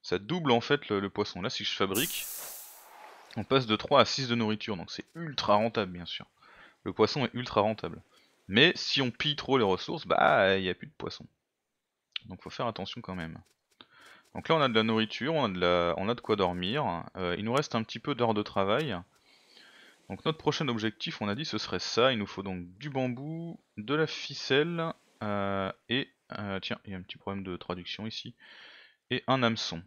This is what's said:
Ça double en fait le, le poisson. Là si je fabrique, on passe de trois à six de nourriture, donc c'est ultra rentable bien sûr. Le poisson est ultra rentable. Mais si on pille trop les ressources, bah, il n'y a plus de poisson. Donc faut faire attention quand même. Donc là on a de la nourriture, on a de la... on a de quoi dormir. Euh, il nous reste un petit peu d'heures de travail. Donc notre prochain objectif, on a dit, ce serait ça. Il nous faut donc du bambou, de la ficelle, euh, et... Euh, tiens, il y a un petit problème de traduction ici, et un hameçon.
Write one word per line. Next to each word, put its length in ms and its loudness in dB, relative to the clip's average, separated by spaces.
Ça 180 -4
double 320 0
en 80 8
fait 300 0
le, 100 2
le 100 -2
poisson. 320 -4
Là 80 -2
si 140 -6
je 80 -2
fabrique, 540 -2
on 80 -4
passe 220 4
de 100 6
trois 240 6
à 40 10
six 220 -4
de 80 0
nourriture, 400 -2
donc 160 -10
c'est 140 -10
ultra 400 0
rentable 380 0
bien 120 -10
sûr. 200 -10
Le 80 -4
poisson 340 4
est 80 -4
ultra 280 2
rentable. 400 -2
Mais 260 6
si 260 0
on 100 2
pille 260 -2
trop 200 2
les 60 6
ressources, 420 0
bah, 520 6
il 60 0
n'y 60 0
a 60 -2
plus 120 -16
de 100 -20
poisson. 280 -8
Donc 160 -14
faut 80 -14
faire 180 -4
attention 320 -6
quand 160 -8
même. 240 -8
Donc 140 -10
là 60 8
on 60 4
a 60 4
de 60 0
la 100 6
nourriture, 520 0
on 100 2
a 40 0
de 100 -4
la... 360 4
on 140 -2
a 60 0
de 60 -14
quoi 140 2
dormir. 680 0
Euh, 220 -2
il 80 -4
nous 80 -2
reste 220 0
un 80 0
petit 160 -10
peu 140 -4
d'heures 200 2
de 100 0
travail. 540 0
Donc 160 -10
notre 120 0
prochain 300 0
objectif, 540 -4
on 80 -2
a 40 0
dit, 120 -6
ce 120 -4
serait 220 -4
ça. 320 2
Il 80 -2
nous 80 -4
faut 160 -10
donc 240 -6
du 120 -10
bambou, 720 -6
de 180 -2
la 100 4
ficelle, 880 0
euh, 480 0
et... 240 -2
Euh, 220 -4
tiens, 260 -6
il 60 -12
y 20 -8
a 40 -8
un 40 -10
petit 160 -16
problème 260 -6
de 120 -4
traduction 500 -8
ici, 300 -10
et 160 -2
un 160 4
hameçon. 440 0